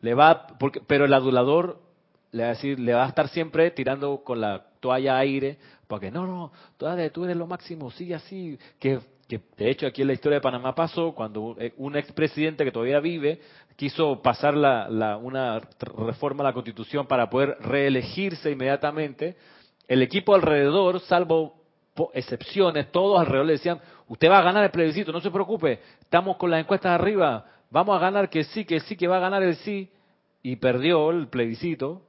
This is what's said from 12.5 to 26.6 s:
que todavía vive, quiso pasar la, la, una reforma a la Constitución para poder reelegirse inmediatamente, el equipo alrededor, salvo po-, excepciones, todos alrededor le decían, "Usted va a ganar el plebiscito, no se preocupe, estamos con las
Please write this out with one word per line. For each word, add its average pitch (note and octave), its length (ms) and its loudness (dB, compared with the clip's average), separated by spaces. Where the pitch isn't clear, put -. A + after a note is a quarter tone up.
que B2+ 60 -2
todavía B2+ 280 0
vive, D#3 400 -2
quiso C#3+ 460 -2
pasar C#3+ 340 2
la, C3 340 2
la, A2 280 -2
una B2 440 -6
reforma C#3 380 -4
a C#3 40 2
la B2+ 60 0
Constitución A#2 540 -6
para B2 220 0
poder C3+ 300 0
reelegirse C#3+ 920 -2
inmediatamente, C#3+ 840 -4
el B2+ 140 4
equipo F#3+ 320 2
alrededor, E3+ 680 4
salvo D#3+ 600 0
po-, - 200 -4
excepciones, D3+ 800 -2
todos F#3+ 280 4
alrededor C3+ 260 2
le D#3+ 80 2
decían, E3+ 260 -2
"Usted D#3 220 4
va G3 100 10
a F3 40 6
ganar F#3+ 200 4
el G3 80 2
plebiscito, E3 400 0
no E3 100 -4
se E3+ 100 -4
preocupe, F3+ 480 -2
estamos F3+ 380 0
con F3+ 120 -2
las D#3+ 120 2